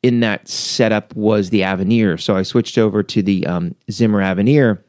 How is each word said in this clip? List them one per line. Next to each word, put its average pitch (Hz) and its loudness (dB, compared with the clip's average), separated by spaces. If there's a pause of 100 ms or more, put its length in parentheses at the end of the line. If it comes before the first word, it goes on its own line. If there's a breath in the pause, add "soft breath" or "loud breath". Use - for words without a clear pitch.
in 120 2
that 107 -2
setup - -2
was 104 0
the 104 2
Avenir. 95 0
So - -2
I 92 0
switched - -2
over 104 2
to - -4
the, 92 0
um, 87 -4 (160)
Zimmer 104 0
Avenir. 104 2